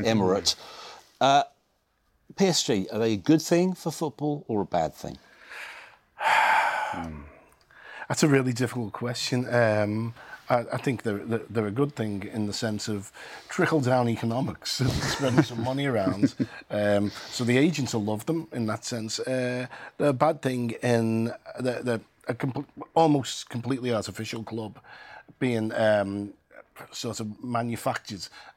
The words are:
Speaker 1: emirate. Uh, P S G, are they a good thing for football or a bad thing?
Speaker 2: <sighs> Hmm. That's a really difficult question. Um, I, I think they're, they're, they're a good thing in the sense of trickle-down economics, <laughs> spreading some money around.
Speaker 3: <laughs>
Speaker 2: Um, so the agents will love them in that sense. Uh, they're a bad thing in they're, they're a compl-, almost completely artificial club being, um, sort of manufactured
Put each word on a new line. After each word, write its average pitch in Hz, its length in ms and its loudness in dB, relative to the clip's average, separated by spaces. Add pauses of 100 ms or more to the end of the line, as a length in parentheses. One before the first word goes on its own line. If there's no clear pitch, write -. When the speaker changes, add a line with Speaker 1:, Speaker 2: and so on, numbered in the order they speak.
(140)
Speaker 1:
emirate. 95 420 4 (640)
Uh, 139 240 6 (920)
P 196 80 4
S 175 180 4
G, 101 260 0
are 107 80 -6
they 113 160 2
a 104 40 0
good 151 240 4
thing 180 320 4
for 165 180 -6
football 147 560 -4
or 104 140 2
a 87 40 0
bad 80 280 0
thing? 67 280 -12
Speaker 2:
<sighs> - 60 -20 (1600)
Hmm. 80 300 -10 (840)
That's - 160 -2
a 160 40 8
really 131 260 4
difficult 117 400 -2
question. 123 600 -2
Um, 110 640 2 (340)
I, 123 240 2
I 123 40 -2
think 123 260 -2
they're, 101 160 -2
they're, 113 280 -2
they're 104 200 -2
a 101 40 -4
good 143 240 -2
thing 104 380 -4
in 107 140 -2
the 101 60 -4
sense 107 340 -4
of 101 240 -6 (380)
trickle-down 127 600 2
economics, 117 640 -2
<laughs> 135 400 0
spreading 135 320 4
some 117 200 -4
money 135 220 0
around. 104 540 2
Speaker 3:
<laughs> - 60 0 (260)
Speaker 2:
Um, 104 400 2 (200)
so - 120 -4
the 120 140 4
agents 143 380 2
will 104 80 0
love 107 240 -4
them 160 240 -2
in 117 160 -2
that 110 180 -4
sense. 113 340 -6
Uh, 127 460 -2 (320)
they're 147 120 2
a 139 40 4
bad 147 300 2
thing 123 260 0 (140)
in 113 500 2 (260)
they're, 123 220 -2
they're 117 200 -2 (260)
a 127 80 0
compl-, 139 300 -4 (280)
almost 151 560 2
completely 123 420 -2
artificial 107 520 -4
club 110 340 -8 (600)
being, 113 340 2
um, 101 580 2 (600)
sort - 300 -6
of 107 220 -10
manufactured 117 840 -4 (300)